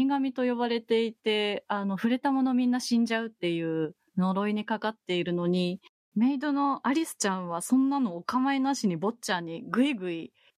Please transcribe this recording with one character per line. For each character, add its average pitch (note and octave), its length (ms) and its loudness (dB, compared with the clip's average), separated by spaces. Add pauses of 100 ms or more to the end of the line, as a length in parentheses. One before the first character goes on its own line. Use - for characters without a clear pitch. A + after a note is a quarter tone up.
神 C4+ 260 0
と B3+ 100 -2
呼 B3 120 0
ば A#3+ 120 0
れ A#3 120 0
て A3+ 260 0
い A3 80 -4
て、 G#3 540 -2
あ G3+ 180 -2
の、 G3 120 -2
触 A#3 120 0
れ B3+ 100 2
た C#4 120 0
も C4+ 120 2
の C4 100 2
み B3 140 4
ん B3 40 4
な B3 80 2
死 A#3+ 200 2
ん A#3 60 4
じ A3+ 100 -2
ゃ A3+ 80 -2
う A3+ 40 -6
っ - 40 -8
て F3 200 -2
い E3+ 120 -2
う D#3+ 320 -2 (220)
呪 F#3+ 320 2
い G#3+ 40 0
に G#3+ 120 -2
か A3 140 -2
か G#3+ 100 -2
っ A3 60 -8 (120)
て F3+ 80 0
い F3 80 0
る F3 100 -2
の F3 140 0
に、 F3+ 340 0 (340)
メ B3 200 4
イ C4 40 -4
ド D4 120 -2
の C#4 360 0
ア B3+ 60 2
リ E4 120 2
ス - 100 -14
ち - 120 -2
ゃ F#3+ 80 0
ん F3+ 140 -6
は E3+ 120 -4
そ B3+ 160 2
ん C4+ 120 4
な C#4+ 100 0
の F#3+ 180 -2
お F3 40 -10
構 C4 320 0
い C4+ 60 0
な C4+ 160 0
し A3+ 120 -2
に E3+ 100 0
坊 G3 160 -2
ち - 180 -8
ゃ F3+ 80 -2
ん E3+ 60 -8
に E3 180 -10
ぐ A3+ 220 2
い D4 80 0
ぐ F#3 180 -6
い E3 220 -10 (260)